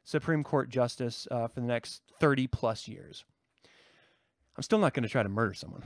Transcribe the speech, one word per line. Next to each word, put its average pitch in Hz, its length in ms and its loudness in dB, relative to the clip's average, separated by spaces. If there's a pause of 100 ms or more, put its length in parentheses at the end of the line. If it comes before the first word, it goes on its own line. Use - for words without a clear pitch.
Supreme 151 400 0
Court 131 240 2
justice, 120 640 -2
uh, 117 180 0
for - 120 -12
the 120 60 -2
next - 360 -4 (180)
thirty 135 260 6
plus - 400 -2
years. - 380 -14 (1300)
I'm 135 60 -6
still 220 160 2
not 170 160 4
gonna 117 140 0
try 120 160 2
to 101 40 0
murder 104 260 2
someone. - 320 -12